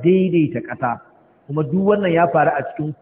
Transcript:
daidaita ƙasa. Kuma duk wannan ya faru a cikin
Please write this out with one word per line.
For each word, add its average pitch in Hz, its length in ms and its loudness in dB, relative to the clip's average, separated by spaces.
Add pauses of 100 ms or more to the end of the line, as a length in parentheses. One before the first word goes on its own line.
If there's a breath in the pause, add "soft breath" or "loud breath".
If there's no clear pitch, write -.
daidaita 170 600 2
ƙasa. 120 380 -6 (500)
Kuma 151 140 -2
duk 175 220 -2
wannan 202 280 2
ya 170 140 4
faru 156 220 2
a 147 140 -2
cikin 151 380 -8